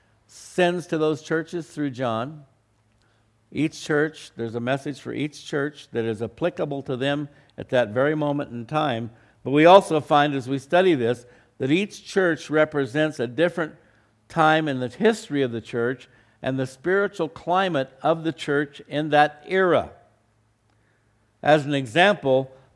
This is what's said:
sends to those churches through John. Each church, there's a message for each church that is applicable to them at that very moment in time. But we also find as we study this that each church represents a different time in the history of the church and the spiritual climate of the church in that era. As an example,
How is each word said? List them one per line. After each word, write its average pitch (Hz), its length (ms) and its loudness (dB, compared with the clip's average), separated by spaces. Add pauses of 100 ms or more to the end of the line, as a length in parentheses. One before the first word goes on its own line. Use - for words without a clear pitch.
(300)
sends 175 580 -2
to 170 100 -4
those 156 240 0
churches 160 460 -6
through 147 220 -6
John. 127 540 -6 (1080)
Each 156 320 -6
church, 156 540 -2
there's 113 200 -8
a 120 40 -6
message 135 400 -4
for 123 140 -10
each 139 320 -8
church 147 460 -6
that 117 120 -4
is 113 180 -4
applicable 147 640 -6
to 135 140 -6
them 143 320 -4 (280)
at - 120 -12
that 123 200 2
very 131 240 0
moment 147 380 -4
in 117 140 -10
time. 123 440 -4 (340)
But 127 80 -6
we 151 140 6
also 175 360 8
find 147 340 2
as 127 140 -6
we 135 100 -4
study 175 360 2
this 120 300 -2 (340)
that 131 120 -2
each 196 340 -2
church 175 440 -2
represents 151 720 0
a 120 80 -2
different 156 480 -2 (520)
time 156 400 2
in 131 140 -4
the 123 80 -4
history 208 520 -2
of 123 120 -2
the 113 80 -6
church 123 480 -4 (320)
and 131 180 -4
the 131 80 -4
spiritual 185 600 -2
climate 175 600 -2 (140)
of 160 220 0
the 160 80 -4
church 147 540 -4
in 151 220 -4
that 147 380 2
era. 175 440 2 (1500)
As 147 240 4
an 147 80 -4
example, 135 800 2 (240)